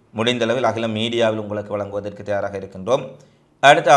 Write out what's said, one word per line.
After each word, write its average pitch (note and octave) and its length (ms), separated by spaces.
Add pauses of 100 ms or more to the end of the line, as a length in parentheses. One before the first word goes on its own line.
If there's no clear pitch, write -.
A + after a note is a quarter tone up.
(180)
முடிந்தளவில் A#2 520
அகில A2+ 180 (100)
மீடியாவில் A2+ 460
உங்களுக்கு G#2 320
வழங்குவதற்கு G2+ 540
தயாராக G2 320
இருக்கின்றோம். G2 420 (680)
அடுத்து D#3+ 280